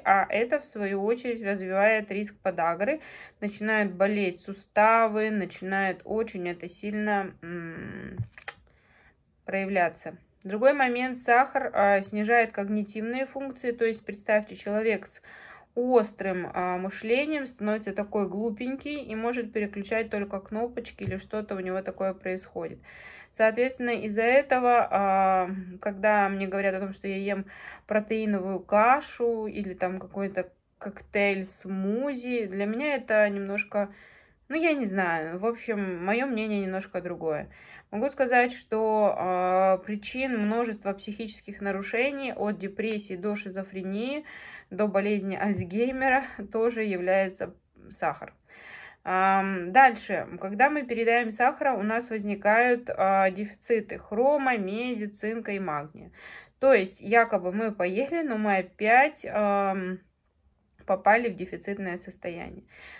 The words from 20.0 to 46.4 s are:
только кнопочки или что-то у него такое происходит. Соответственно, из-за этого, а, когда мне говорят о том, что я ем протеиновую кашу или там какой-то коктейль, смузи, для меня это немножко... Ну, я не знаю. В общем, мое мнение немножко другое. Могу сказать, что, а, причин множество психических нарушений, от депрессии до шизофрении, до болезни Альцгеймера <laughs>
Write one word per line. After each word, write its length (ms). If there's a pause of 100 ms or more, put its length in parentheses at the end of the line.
только 300
кнопочки 640
или 140
что-то 380
у 40
него 240
такое 320
происходит. 640 (520)
Соответственно, 600
из-за 320
этого, 680
а, 600 (300)
когда 500
мне 180
говорят 260
о 60
том, 140
что 140
я 100
ем 280 (400)
протеиновую 720
кашу 840
или 300
там 240
какой-то 520 (280)
коктейль, 640
смузи, 1040
для 180
меня 300
это 340
немножко... 640 (560)
Ну, 60
я 180
не 120
знаю. 520
В 80
общем, 580
мое 220
мнение 360
немножко 400
другое. 480 (420)
Могу 180
сказать, 420
что, 640
а, 640
причин 640
множество 540
психических 680
нарушений, 720
от 240
депрессии 580
до 200
шизофрении, 920 (440)
до 180
болезни 480
Альцгеймера 920 (120)
<laughs> 140